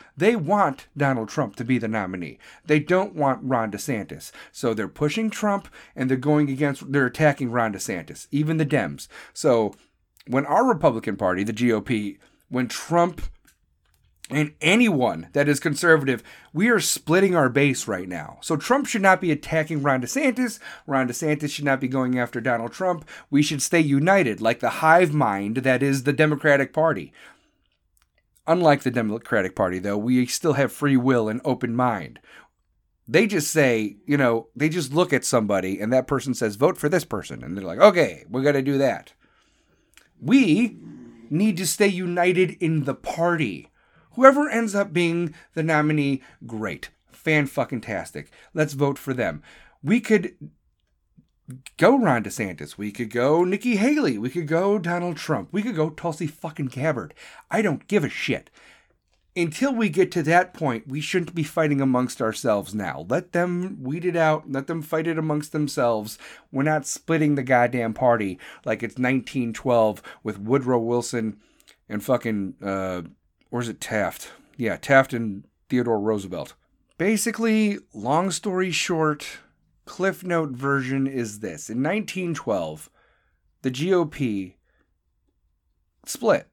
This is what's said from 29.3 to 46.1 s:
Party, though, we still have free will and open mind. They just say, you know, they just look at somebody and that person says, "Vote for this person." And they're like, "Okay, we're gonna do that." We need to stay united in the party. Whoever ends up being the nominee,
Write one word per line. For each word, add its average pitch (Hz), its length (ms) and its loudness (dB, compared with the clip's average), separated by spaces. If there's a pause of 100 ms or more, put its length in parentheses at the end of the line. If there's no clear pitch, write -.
Party, 92 240 0
though, 101 180 -2
we 123 300 2
still 147 280 0
have 131 180 2
free 143 240 2
will 123 320 4
and 113 160 -4
open 120 320 -2
mind. 104 420 -2 (880)
They 180 220 4
just 170 240 -2
say, 117 540 2
you 143 100 2
know, 117 400 2
they 147 120 0
just 151 240 -4
look 175 200 2
at 127 120 2
somebody 98 560 0
and 110 120 -2
that 127 160 2
person 127 260 -2
says, 104 220 -2
"Vote 160 220 2
for 151 100 -2
this 165 160 0
person." 73 400 -8
And 85 120 -8
they're 98 80 -8
like, 90 140 -8
"Okay, 165 500 6
we're 127 140 -4
gonna 139 180 2
do 139 180 0
that." 127 340 -2 (1080)
We 208 600 4 (500)
need 185 280 2
to 185 80 -4
stay 202 200 2
united 180 720 2
in 156 280 0
the 135 100 -2
party. 151 760 -2 (420)
Whoever 277 360 6
ends 220 260 -2
up 202 200 -2
being 170 400 -2 (180)
the 160 100 -4
nominee, 151 600 0 (240)